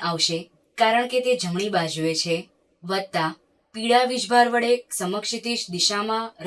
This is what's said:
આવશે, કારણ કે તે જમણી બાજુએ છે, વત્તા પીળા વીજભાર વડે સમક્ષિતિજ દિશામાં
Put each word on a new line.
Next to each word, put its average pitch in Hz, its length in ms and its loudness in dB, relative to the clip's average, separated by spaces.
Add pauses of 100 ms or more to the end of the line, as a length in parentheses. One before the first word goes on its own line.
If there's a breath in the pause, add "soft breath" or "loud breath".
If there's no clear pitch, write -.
આવશે, 165 320 -2 (380)
કારણ 233 340 4
કે 254 140 2
તે 254 60 2 (100)
જમણી 185 340 -2
બાજુએ 160 380 0 (100)
છે, 170 120 0 (480)
વત્તા 175 460 -2 (460)
પીળા 240 360 4
વીજભાર 240 420 4
વડે 240 200 2 (240)
સમક્ષિતિજ 214 640 -4 (140)
દિશામાં 214 560 0 (160)